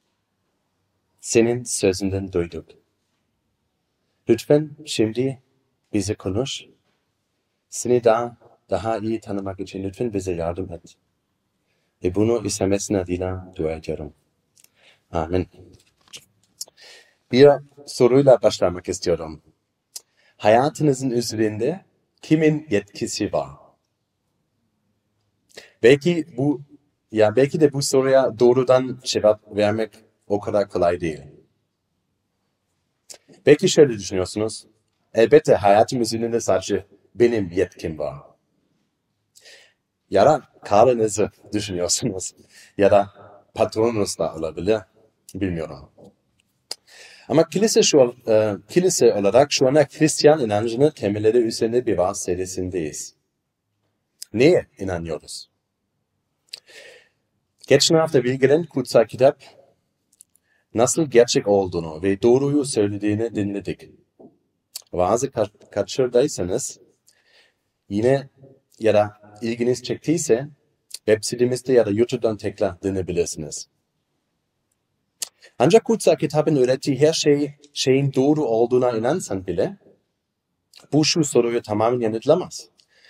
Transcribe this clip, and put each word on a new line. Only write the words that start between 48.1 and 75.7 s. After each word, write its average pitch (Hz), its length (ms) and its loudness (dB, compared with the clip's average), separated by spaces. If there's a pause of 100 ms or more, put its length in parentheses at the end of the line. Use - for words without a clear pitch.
e, 107 280 2 (140)
kilise 170 440 2
olarak 101 380 2
şu - 160 2
anda 143 160 4
Hristiyan 151 560 2
inancının 117 520 0
temelleri 107 460 0
üzerinde 120 480 -2
bir 104 120 -2
vaaz 92 240 -2
serisindeyiz. 92 960 -8 (1160)
Neye 135 340 2 (100)
inanıyoruz? 85 720 -10 (2250)
Geçen 139 280 4
hafta 156 280 2
Bilge'nin 135 400 2
kutsal 123 420 0
kitap - 380 0 (1300)
nasıl 131 360 0
gerçek 120 380 4
olduğunu 90 560 -2
ve 98 180 -2
doğruyu 139 440 2
söylediğini 104 680 -2
dinledik. 98 540 -6 (1040)
Vaazı 95 340 -2
ka-, - 440 -8
kaçırdıysanız 123 1080 -2 (1080)
yine 127 400 0 (500)
ya 107 140 2
da 104 200 2 (280)
ilginiz 120 420 -2
çektiyse 139 640 -2 (460)
web 104 300 -2
sitemizde 123 500 -2
ya 117 120 6
da 104 60 -2
YouTube'dan 113 460 -2
tekrar 98 440 -6
dinleyebilirsiniz. 85 880 -6 (1900)
Ancak 180 260 4